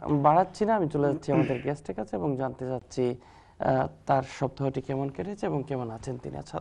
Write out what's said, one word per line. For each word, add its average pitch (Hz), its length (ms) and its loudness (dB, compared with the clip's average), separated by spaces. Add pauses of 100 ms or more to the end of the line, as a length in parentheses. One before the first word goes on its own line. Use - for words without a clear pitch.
(100)
বাড়াচ্ছি 156 540 4
না, 220 120 4
আমি 170 120 2
চলে 143 240 2
যাচ্ছি 151 200 -2
আমাদের 139 300 2
গেস্টের 147 320 -4
কাছে 208 220 -6
এবং 156 200 0
জানতে 127 300 -4
চাচ্ছি, 123 480 -2 (460)
আ, 135 280 2 (180)
তার 135 160 4 (160)
সপ্তাহটি 135 420 -2
কেমন 139 280 -4
কেটেছে 196 380 -6
এবং 151 220 0
কেমন 123 220 -4
আছেন 120 280 -8
তিনি। 139 180 -10
আচ্ছা, 151 240 -8